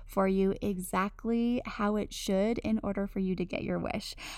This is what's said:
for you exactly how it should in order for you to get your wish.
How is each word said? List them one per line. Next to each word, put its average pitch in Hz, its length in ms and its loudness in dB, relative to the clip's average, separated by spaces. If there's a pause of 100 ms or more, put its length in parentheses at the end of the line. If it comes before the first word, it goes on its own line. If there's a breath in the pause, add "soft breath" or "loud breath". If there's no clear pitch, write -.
for 190 220 2
you 190 340 4
exactly 208 1040 0
how 208 300 0
it - 180 -2
should 208 460 2
in 220 240 0
order 202 220 0
for 196 140 -4
you 185 160 2
to 175 100 -2
get - 180 -4
your 180 140 0
wish. - 380 -4 (220 loud breath)